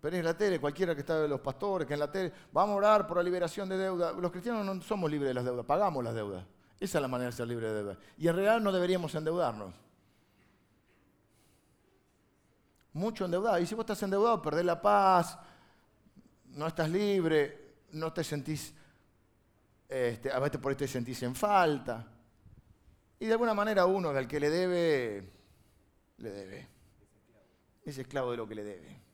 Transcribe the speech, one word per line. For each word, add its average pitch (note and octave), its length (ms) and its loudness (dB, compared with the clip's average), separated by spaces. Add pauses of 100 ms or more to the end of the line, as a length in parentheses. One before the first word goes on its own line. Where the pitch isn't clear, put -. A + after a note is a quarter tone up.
Prendés E3 240 -2
la E3 100 2
tele, F#3+ 240 2
cualquiera D3 360 -2
que C#3+ 60 -8
está D#3 200 0
de D3+ 80 2
los C3+ 120 -2
pastores, F3 460 -4
que C3 60 -4
en D3 80 -2
la D3 100 -2
tele, F#3 220 -4 (180)
"Vamos G3+ 220 2
a G3+ 40 0
orar G#3 300 6
por F3 120 0
la F3 40 4
liberación F3+ 460 -2
de F#3 80 -2
deuda". F#3 360 0
Los F3 180 -2
cristianos G#3 340 -4
no F#3+ 160 -4
somos F3+ 300 -2
libres C#3+ 180 0
de B2+ 60 0
las B2 100 -2
deudas, B2 220 -2
pagamos D#3+ 360 2
las A#2 120 -4
deudas. G2+ 320 -6 (340)
Esa F#3+ 160 -2
es D3 60 2
la C3 60 -2
manera B2 220 -2
de A#2+ 60 -10
ser A#2+ 100 -4
libre A#2 200 -4
de A2 80 -2
deuda. G2+ 240 -6 (180)
Y D#3+ 100 -2
en E3 80 2
realidad G3+ 240 4
no G#3 140 2
deberíamos F3+ 420 0
endeudarnos. D3+ 600 -2 (3250)
Mucho F#3+ 320 -4
endeudado. F#3 320 2
Y F3 80 2
si A3 80 -6
vos A3+ 80 -6
estás G#3 200 -4
endeudado, G3+ 380 2
perdés D#3 240 0
la F3 160 0
paz, F#3+ 580 6 (1080)
no D3 200 -6
estás D#3+ 220 -2
libre, E3 840 2 (180)
no D#3+ 220 -6
te E3 100 -2
sentís, D3 500 -6 (1120)
este, B2 440 -2
a B2+ 60 0
veces C#3+ 200 0
por C3+ 120 -2
ahí C3+ 60 -2
te C3+ 120 -4
sentís B2 340 -6
en B2+ 120 -4
falta. D3 720 2 (1120)
Y A3+ 80 -6
de A3 60 2
alguna A3+ 220 2
manera G3+ 320 4
uno F#3 240 2
al C3+ 160 0
que C#3+ 140 -2
le D3 100 2
debe, D#3 840 0 (840)
le A2 140 -12
debe. G2+ 380 -14 (1160)
Es C#3+ 120 -10
esclavo C3 360 -4
de A#2+ 40 -4
lo A2+ 120 -8
que G#2+ 80 -10
le G#2 80 -8
debe. F#2+ 360 -14 (120)